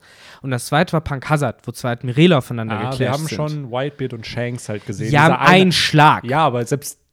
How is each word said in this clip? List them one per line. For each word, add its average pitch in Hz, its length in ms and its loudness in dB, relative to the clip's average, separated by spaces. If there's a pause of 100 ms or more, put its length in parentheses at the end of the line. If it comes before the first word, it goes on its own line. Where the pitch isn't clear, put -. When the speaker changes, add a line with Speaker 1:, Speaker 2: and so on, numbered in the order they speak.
(440)
Speaker 1:
Und 135 80 -6
das 123 160 -4
zweite 147 260 0
war 160 80 0
Punk 139 260 -8
Hazard, 143 380 0
wo 123 60 -10
zwei 123 220 -6
Admiräle 143 440 2
aufeinander 113 380 -4
Speaker 2:
Ah, 107 40 -4 (120)
Speaker 1:
geclasht 135 80 -6
Speaker 2:
wir 123 120 0
haben 147 140 -4
Speaker 1:
sind. 151 100 -6
Speaker 2:
schon 151 360 -6
Whitebeard 131 420 -6
und 113 140 -14
Shanks 120 420 -8
halt 107 160 -8
gesehen. 110 260 -6
Speaker 1:
Ja, 151 180 6
Speaker 2:
Dieser 127 120 2
eine 147 80 4
Speaker 1:
einen 185 220 6
Schlag. 151 540 4
Speaker 2:
Ja, 143 200 0
aber 123 180 0
selbst - 360 -6 (140)